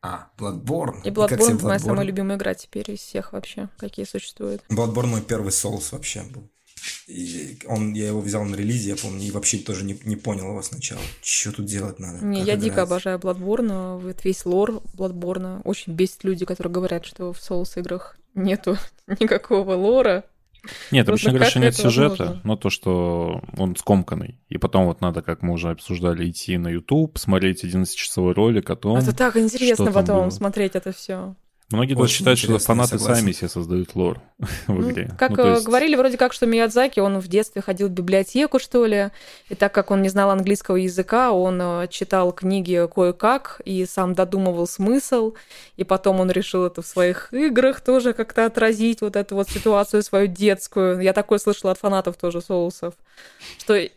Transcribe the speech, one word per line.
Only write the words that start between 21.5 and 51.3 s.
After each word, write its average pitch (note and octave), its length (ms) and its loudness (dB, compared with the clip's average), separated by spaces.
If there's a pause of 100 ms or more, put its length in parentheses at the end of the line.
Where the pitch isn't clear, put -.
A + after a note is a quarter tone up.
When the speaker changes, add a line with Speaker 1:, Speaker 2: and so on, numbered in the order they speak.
Speaker 3:
что B2+ 80 2
нет A#2+ 140 6
Speaker 2:
это - 80 -4
Speaker 3:
сюжета, B2+ 280 6 (140)
Speaker 2:
возможно? F2+ 200 -6
Speaker 3:
но G#2+ 120 0
то, G2+ 140 -2
что F2 720 -2 (140)
он F#2 200 0
скомканный. - 640 0 (100)
И - 100 -6
потом F#2+ 280 2
вот E2+ 140 -2
надо, E2+ 220 -2
как E2 200 -6
мы F2 120 0
уже E2+ 160 -4
обсуждали, F2 600 -2
идти F2+ 280 -4
на F2 100 -2
YouTube, C3+ 500 0
смотреть F#2+ 460 0
одиннадцатичасовой F2+ 680 0
ролик G#2+ 360 2
о G2 60 -2
том, G#2+ 220 0
Speaker 2:
Это B2+ 160 2
так B3 220 2
интересно A#3 400 2
Speaker 3:
что G3+ 100 2
там G#3 80 2
Speaker 2:
потом G3 280 4
Speaker 3:
было. F#3 80 0
Speaker 2:
смотреть G3 460 -2
это F#3 160 -6
всё. F#3 440 -12 (340)
Speaker 3:
Многие A#2+ 220 0
даже B2+ 120 4
Speaker 1:
Очень A#2+ 160 2
Speaker 3:
считают, B2+ 180 4
что A#2+ 80 -2
Speaker 1:
интересно, A2 160 2 (100)
я - 40 6
Speaker 3:
фанаты A#2+ 220 2
Speaker 1:
согласен. A#2 220 2
Speaker 3:
сами G2+ 120 2
себе F2 180 -6
создают F2+ 440 -2
лор F2 360 0
<laughs> - 80 -20 (300)
в A2 40 2
Speaker 2:
Ну, A3+ 180 2
Speaker 3:
игре. - 280 -6
Speaker 2:
как, C4 140 2
Speaker 3:
Ну, G3+ 40 0
то A#3+ 120 4
Speaker 2:
э, - 20 6
Speaker 3:
есть A#3 160 4
Speaker 2:
говорили C4+ 300 4
вроде B3+ 200 4
как, B3 160 4
что - 140 0
Миядзаки, A3+ 540 2
он G3 180 2
в F#3 100 -8
детстве G3+ 320 0
ходил G3 280 -2
в - 20 -2
библиотеку, F#3+ 680 2
что A#3+ 280 4
ли, G3+ 240 2 (400)
и G3+ 40 -6
так G3+ 200 0
как G3 160 2
он G3 100 4
не F#3+ 80 2
знал G3 220 4
английского F#3+ 460 0
языка, F#3+ 560 2
он, F#3 280 2
э, F3 300 -2
читал F#3 420 0
книги F3+ 580 0
кое-как G3+ 760 2
и F#3 180 -2
сам F#3 300 -2
додумывал F3+ 520 0
смысл, A3+ 680 0 (420)
и F#3 80 -2
потом F#3+ 360 2
он F#3 100 2
решил F#3 340 0
это F3+ 160 -4
в E3+ 60 -12
своих F3+ 480 0
играх C4 480 2
тоже B3+ 320 4
как-то A3+ 320 0
отразить, A3+ 560 2
вот G#3 120 -4
эту G3+ 200 -2
вот G3 160 -2
ситуацию G#3 520 2
свою G3+ 240 2
детскую. F#3 760 2
Я F#3 100 4
такое G#3 260 2